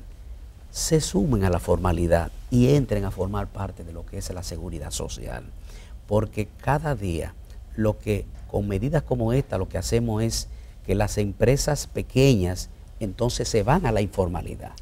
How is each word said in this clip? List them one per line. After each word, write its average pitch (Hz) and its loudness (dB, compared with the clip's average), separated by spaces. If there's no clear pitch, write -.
se - 2
sumen 151 2
a 95 4
la 85 4
formalidad 85 2
y 123 6
entren 110 2
a 95 -2
formar 101 -2
parte 95 -8
de 82 -12
lo 85 -10
que 98 -10
es 95 -6
la 87 -8
seguridad 82 -8
social. 62 -8
Porque 107 0
cada 147 0
día 85 -4
lo 107 2
que, 104 -2
con 104 0
medidas 117 0
como 120 0
esta, 131 2
lo 92 -2
que 92 -6
hacemos 113 2
es 113 -2
que 95 0
las 101 2
empresas 113 2
pequeñas 104 4
entonces 113 -2
se 107 4
van 147 4
a 117 2
la 104 4
informalidad. 92 -2